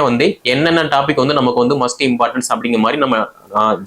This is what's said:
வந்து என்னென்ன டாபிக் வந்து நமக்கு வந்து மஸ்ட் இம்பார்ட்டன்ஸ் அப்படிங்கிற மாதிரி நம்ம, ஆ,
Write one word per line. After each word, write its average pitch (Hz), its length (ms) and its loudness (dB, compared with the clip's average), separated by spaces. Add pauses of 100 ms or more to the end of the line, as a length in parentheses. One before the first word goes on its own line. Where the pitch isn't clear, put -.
வந்து 120 180 0 (280)
என்னென்ன 165 280 2 (120)
டாபிக் 139 280 0
வந்து 143 160 0
நமக்கு 123 260 2
வந்து 135 200 2
மஸ்ட் 123 240 -4
இம்பார்ட்டன்ஸ் 120 460 -2
அப்படிங்கிற 113 320 0
மாதிரி 131 180 0
நம்ம, 123 140 0 (400)
ஆ, 107 40 2 (260)